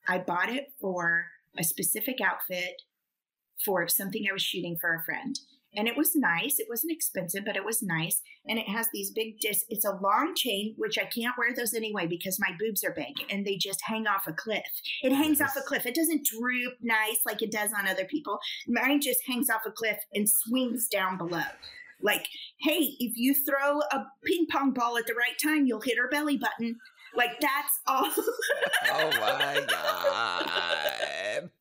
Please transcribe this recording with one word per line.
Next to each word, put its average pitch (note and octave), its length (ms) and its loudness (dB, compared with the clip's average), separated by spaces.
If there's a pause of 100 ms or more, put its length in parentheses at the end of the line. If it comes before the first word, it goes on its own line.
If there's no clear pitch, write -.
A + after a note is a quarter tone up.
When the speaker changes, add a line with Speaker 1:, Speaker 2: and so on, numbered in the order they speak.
Speaker 1:
I F3+ 120 0
bought F3+ 300 -2
it C4+ 300 -6
for F3 460 0 (320)
a E3+ 60 -2
specific G#3+ 580 -2
outfit F3+ 600 -2 (840)
for F#3 240 2
something G#3 400 -2
I G3 40 0
was F#3+ 100 -2
shooting E3+ 360 -4
for E3+ 160 0
a E3 80 -6
friend. - 340 -6 (400)
And A3 120 2
it A#3 80 -2
was D4+ 180 2
nice. G3+ 420 2
It - 120 -2
wasn't D4+ 240 -2
expensive, G3 520 -4
but G3+ 120 -2
it G3 80 -4
was A3 180 0
nice. E3 380 0 (260)
And A3+ 100 0
it A3 120 -4
has A3+ 240 -2
these G3+ 180 -6
big A3 300 -4
dis-, G#3 260 0
it's A3+ 160 -4
a G3+ 80 2 (100)
long A#3 320 2
chain, G#3+ 440 -2
which G#4+ 200 -2
I G#3 60 0
can't A#3 340 -4
wear A#3+ 160 0
those A#3+ 200 -2
anyway G#3+ 340 -2
because F3 320 -4
my F#3 180 -2
boobs G#3 280 -2
are E3 80 0
big C#3 200 -6 (160)
and G3+ 160 -2
they G3 120 -2
just G3 260 -4
hang A3 240 -2
off G3 180 0
a F3 60 -6
cliff. G3 320 -4 (400)
It C4 80 6
hangs D4+ 300 4
off C#4 160 0
a - 20 -2
Speaker 2:
Yes. C4 80 -8
Speaker 1:
cliff. C4 180 -2
It B3 100 -4
doesn't D#4+ 300 2
droop B3 560 -2
nice A3+ 440 2
like A3 160 -2
it G#3 100 -2
does G#3+ 260 -2
on G3 120 0
other F#3+ 160 0
people. G#3 340 -2 (300)
Mine B3+ 320 4
just B3+ 260 2
hangs A#3+ 220 0
off A3 160 0
a G4+ 60 -4
cliff A3 260 -2 (160)
and G#3 160 2
swings A#3+ 580 0
down F#3+ 300 0
below. E3+ 260 -2 (580)
Like, F#3+ 260 2 (340)
hey, D#4 380 2
if A#3 180 -4
you B3+ 160 4
throw C#4+ 480 2
a C#4 240 0 (180)
ping E4+ 260 2
pong C#4 220 4
ball A#3+ 260 2
at A#3 100 0
the A#3 80 -2
right A#3+ 260 0
time, D4+ 240 6
you'll A3+ 160 2
hit A#3 160 2
her B3+ 120 2
belly D4 280 2
button. A3+ 400 -2 (380)
Like, A#3+ 260 2
that's C#4+ 440 4
all. C4+ 320 4
<laughs> - 60 2 (720)
Speaker 2:
Oh - 120 4 (100)
my - 480 2
God. F2 1800 0 (120)